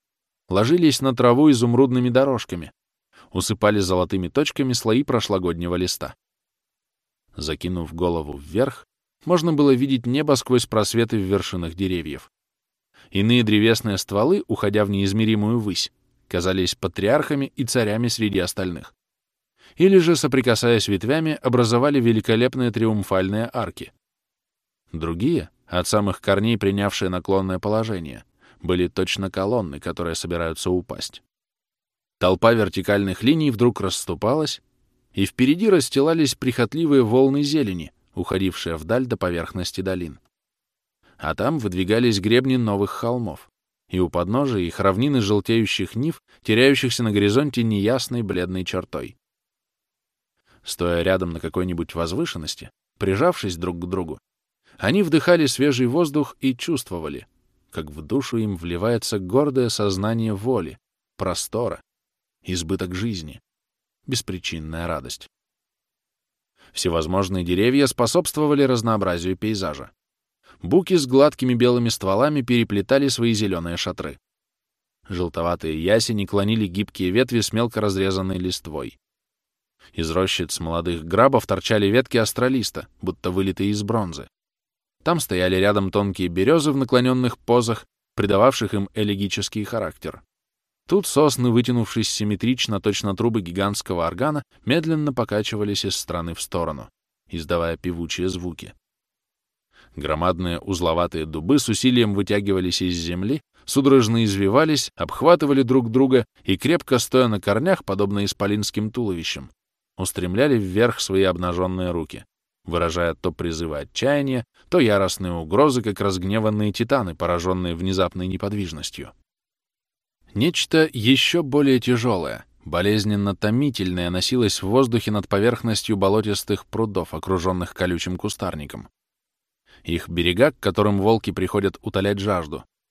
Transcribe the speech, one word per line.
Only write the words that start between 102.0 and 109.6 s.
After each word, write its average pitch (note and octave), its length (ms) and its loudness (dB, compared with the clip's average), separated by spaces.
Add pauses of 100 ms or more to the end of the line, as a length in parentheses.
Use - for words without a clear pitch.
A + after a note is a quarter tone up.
вытягивались G2 640 0
из F2+ 140 0
земли, F2+ 460 -4 (240)
судорожно C3 600 4
извивались, G#2+ 680 2
обхватывали C#3+ 640 2
друг B2 300 2
друга B2+ 340 4 (180)
и, G2 140 2
крепко C3+ 420 0
стоя B2+ 280 2
на G#2+ 120 0
корнях, F3+ 460 0
подобно G2+ 400 -2
исполинским G#2 640 -2
туловищам, F2 600 -6 (460)